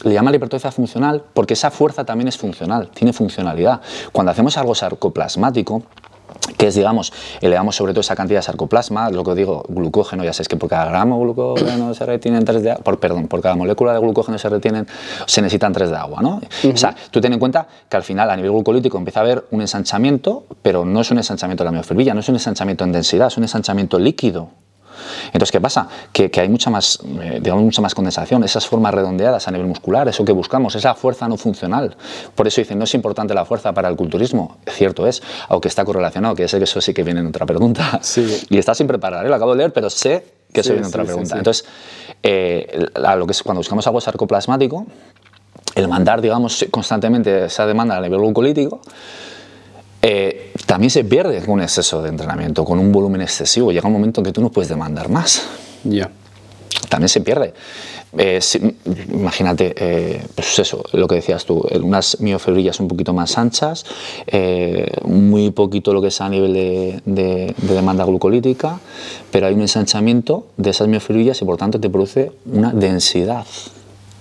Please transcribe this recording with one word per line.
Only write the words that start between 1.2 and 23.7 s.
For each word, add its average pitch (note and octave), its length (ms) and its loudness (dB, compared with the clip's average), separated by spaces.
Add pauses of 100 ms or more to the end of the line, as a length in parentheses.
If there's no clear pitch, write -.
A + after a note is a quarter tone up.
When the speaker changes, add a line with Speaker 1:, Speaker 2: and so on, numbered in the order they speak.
Speaker 1:
porque A2 200 2
esa C#3+ 160 0
fuerza C#3+ 340 0
también A#2+ 240 -2
es B2 80 -6
funcional, G2 520 -4
tiene A#2+ 240 2
funcionalidad. F#2 680 0 (320)
Cuando F#2 200 2
hacemos - 260 2
algo A#2+ 160 0
sarcoplasmático, G#2 1080 -2 (760)
que G#2+ 100 6
es, F#2+ 60 0
digamos, G#2 380 2 (280)
elevamos F#2+ 360 2
sobre G2 160 0
todo G#2 80 0
esa - 140 0
cantidad F#2+ 240 0
de F2+ 40 -2
sarcoplasma, G#2+ 680 0
lo F2+ 140 -2
que F2+ 100 0
digo, F#2 340 0
glucógeno, F2+ 560 -2
ya E2 80 -2
sabes - 160 -6
que - 80 -4
por D#2+ 120 -4
cada E2 180 0
gramo G#2 320 2
de B2 60 0
glucógeno A#2+ 680 -2
se B2 120 -6
retienen A#2 380 0
tres A2 180 2
de A2 100 2
agua, - 120 -6
por, G2 160 0
perdón, F2 260 -2
por F2 160 -4
cada F#2 140 2
molécula G#2 360 2
de A#2 80 0
glucógeno A2 380 0
se G#2+ 100 -4
retienen, G#2+ 380 0 (400)
se - 160 2
necesitan G2 300 2
tres F2+ 180 0
de D#2 60 -4
agua, D2+ 260 -6
¿no? F#3+ 180 0 (220)
Speaker 2:
Ujú. C3+ 120 4
Speaker 1:
O - 20 -2
sea, A2 180 2 (160)
tú A#2+ 100 2
ten B2 120 4
en A#2 60 0
cuenta C3 280 0 (220)
que - 80 -2
al F#2 60 0
final G2+ 280 0
a F#2+ 60 0
nivel F#2+ 160 0
glucolítico A2 440 2
empieza F#2 240 -2
a - 40 4
haber B2 260 0
un G#2+ 100 -2
ensanchamiento, C3 840 0 (180)
pero F2+ 220 2
no G2 160 2
es A2+ 100 0
un A#2+ 80 4
ensanchamiento F#2 460 -4
de - 40 -2
la E2+ 40 -2
miofibrilla, G2+ 420 0
no G#2+ 60 -2
es - 80 -8
un B2+ 80 4
ensanchamiento G2 480 -2
en F2+ 80 0
densidad, F2 360 2
es - 80 -6
un A#2 80 0
ensanchamiento G2+ 540 0